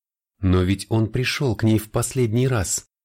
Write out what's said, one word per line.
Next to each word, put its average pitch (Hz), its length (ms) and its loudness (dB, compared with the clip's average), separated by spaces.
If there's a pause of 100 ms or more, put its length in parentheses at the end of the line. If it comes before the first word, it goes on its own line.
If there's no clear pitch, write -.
(400)
но 92 240 2
ведь 95 240 0
он 113 240 0
пришёл 123 460 -2
к - 60 -2
ней 110 140 4
в - 140 -4
последний 123 560 0
раз, 120 380 -2 (200)